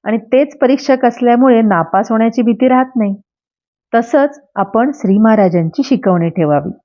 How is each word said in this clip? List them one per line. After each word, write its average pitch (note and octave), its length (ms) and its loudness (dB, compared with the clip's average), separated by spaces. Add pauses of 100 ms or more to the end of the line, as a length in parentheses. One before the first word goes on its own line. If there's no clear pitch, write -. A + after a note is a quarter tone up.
आणि G#3+ 140 -2
तेच C#4 400 -2
परीक्षक C4 480 0
असल्यामुळे A#3+ 560 2
नापास F#3+ 500 0
होण्याची A3+ 300 0
भीती A#3 260 0
राहत B3+ 280 0
नाही. G3+ 260 -4 (760)
तसंच C#4 500 -2 (100)
आपण A3+ 380 -2
श्री G3 240 -2
महाराजांची G3+ 680 0
शिकवणी F3 460 -2
ठेवावी. D3 420 -2 (140)